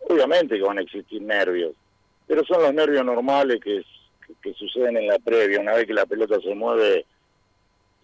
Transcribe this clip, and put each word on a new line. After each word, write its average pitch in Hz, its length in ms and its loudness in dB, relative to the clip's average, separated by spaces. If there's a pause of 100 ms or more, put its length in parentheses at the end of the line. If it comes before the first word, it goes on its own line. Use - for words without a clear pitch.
obviamente 147 560 2
que 98 60 -2
van 101 160 0
a 95 40 -4
existir 101 400 -12
nervios, 90 520 -2 (520)
pero 147 180 0
son 175 180 2
los 139 120 4
nervios 147 300 2
normales 127 580 0
que, 101 200 -4 (440)
que, - 160 -20
que 101 120 -10
suceden 117 420 -4
en 107 120 -2
la 98 100 2
previa. 104 420 2
Una 104 140 -2
vez 117 120 2
que 110 80 -6
la 98 120 0
pelota 107 340 -2
se 98 140 -6
mueve, 107 500 0 (1000)